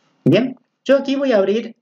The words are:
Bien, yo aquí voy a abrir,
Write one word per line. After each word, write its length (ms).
Bien, 320
yo 140
aquí 160
voy 160
a 60
abrir, 440